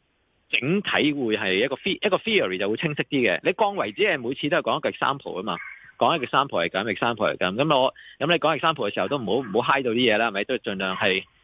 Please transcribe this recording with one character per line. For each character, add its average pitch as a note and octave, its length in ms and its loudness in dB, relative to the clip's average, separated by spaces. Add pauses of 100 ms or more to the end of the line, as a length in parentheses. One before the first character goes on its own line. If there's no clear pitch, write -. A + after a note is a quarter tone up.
(500)
整 E3+ 320 0
體 - 80 -6 (220)
會 A#2 240 0
係 G2 180 0
一 A2 140 2
個 - 80 -6
the-， - 140 -4
一 G3 180 -2
個 F3+ 80 2
theory C3 420 0
就 G2 100 -2
會 A2 80 0
清 - 180 -2
晰 D#3+ 100 -2
啲 A#2+ 260 2
嘅。 E2+ 120 0
你 G3 100 0
降 G3+ 220 0
維 A2+ 180 -4
只 E3 100 -2
係 F3 180 0
每 A#2+ 140 -4
次 D3 140 -4
都 E3 100 2
係 B2+ 40 -2
講 B2 160 0
一 - 20 -16
個 G#2+ 100 -2
example C3+ 460 -2
吖 F#2 60 -6
嘛， F#2+ 140 -4 (400)
講 C3+ 200 2
一 - 20 0
個 B2 80 -6
example C3 400 0
係 - 20 0
噉， G2 260 -2
example G#2+ 420 0
係 - 0 -
噉。 F#2 180 0
噉 C#3+ 240 2
我， C3 160 2 (240)
噉 C#3+ 80 -2
你 E3+ 120 2
講 D3+ 200 0
example D3 320 0
嘅 - 40 -6
時 G#2+ 60 -2
候 F#2+ 80 0
都 C#3+ 100 -2
唔 A2+ 80 -8
好， F#2 60 0 (160)
唔 A2+ 140 2
好 C#3 100 2
嗨 C#3 100 2
到 A#2+ 100 0
啲 - 20 0
嘢 A#2 240 4
啦， A2+ 100 2
係 - 40 -8
咪？ G2+ 120 -2
都 C3 120 -4
盡 G#2+ 200 -6
量 F#2+ 200 -2
係， F#2+ 260 0 (220)